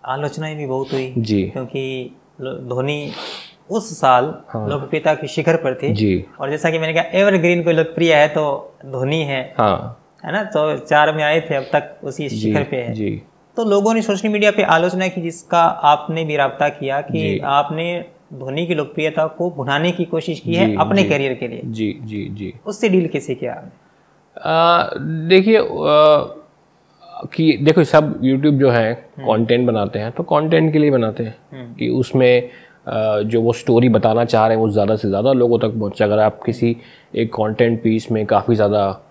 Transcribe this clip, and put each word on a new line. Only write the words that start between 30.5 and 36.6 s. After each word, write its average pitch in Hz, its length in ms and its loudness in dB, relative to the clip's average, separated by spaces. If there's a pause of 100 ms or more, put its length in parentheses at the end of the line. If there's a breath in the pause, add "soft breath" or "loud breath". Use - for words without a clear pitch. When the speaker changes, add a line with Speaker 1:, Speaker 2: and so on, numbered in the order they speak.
Speaker 2:
के 156 60 2
लिए 147 120 4
बनाते 117 340 0
हैं 110 120 -10 (160)
Speaker 1:
हम्म। 123 220 -16
Speaker 2:
कि 120 140 -4
उसमें, 123 600 2 (400 loud breath)
आ, 107 320 -2
जो 113 220 0
वो 117 100 2
story 120 360 2
बताना 113 360 2
चाह 110 220 4
रहे 113 100 2
हैं, 110 60 2
वो 107 80 2
ज़्यादा 104 260 2
से 104 120 -4
ज़्यादा 104 240 2
लोगों 120 260 4
तक 113 100 0
पहुंचे। 107 360 -2
अगर 104 140 2
आप 107 240 2
किसी 117 340 -2 (400 loud breath)